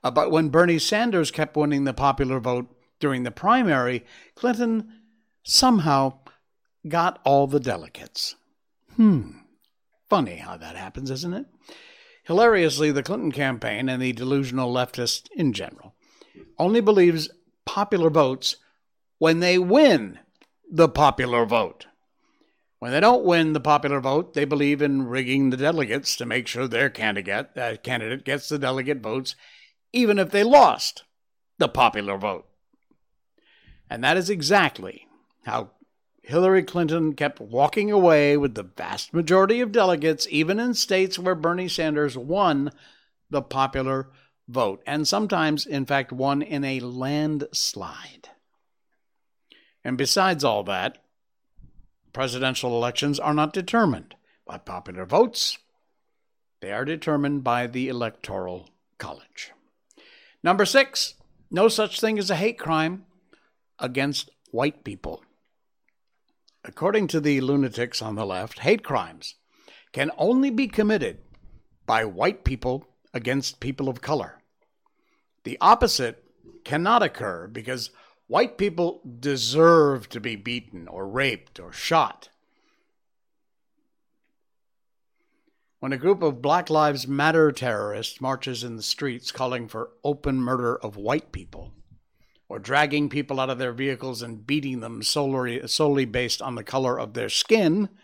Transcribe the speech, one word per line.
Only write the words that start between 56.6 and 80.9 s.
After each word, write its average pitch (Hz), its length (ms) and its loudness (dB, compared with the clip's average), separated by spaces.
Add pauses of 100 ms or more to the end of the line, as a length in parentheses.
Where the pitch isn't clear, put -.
are 117 140 -6
determined 143 580 -2
by 123 220 0
the 127 220 -4
Electoral 95 840 -8 (300)
College. - 520 -16 (920)
Number 208 220 4
six, - 500 0 (340)
no 196 200 4
such 214 300 -2
thing 220 200 0
as 190 100 -4
a 190 60 0
hate 208 240 -2
crime 160 460 -2 (720)
against 135 500 -4 (220)
white 135 320 -2
people. 95 400 -12 (1400)
According 190 420 -2
to 160 140 -2
the 143 180 2
lunatics 131 600 -2
on 110 140 -8
the 107 100 -6
left, 95 340 -8
hate 196 240 0
crimes 87 520 -8 (580)
can 143 240 -2
only 254 320 2
be 240 180 -2
committed 202 520 -2 (640)
by 113 180 0
white 110 400 -2
people 131 420 -6 (280)
against 127 480 -6
people 135 260 -6
of 123 140 -8
color. - 380 -6 (1040)
The 120 160 -10
opposite 190 600 2 (440)
cannot 185 360 2
occur 98 460 -6
because 117 440 -10 (360)
white 185 300 0
people 175 440 -2 (180)
deserve 143 880 4
to 120 100 -10
be 110 160 -8
beaten 101 540 -12
or 92 180 -12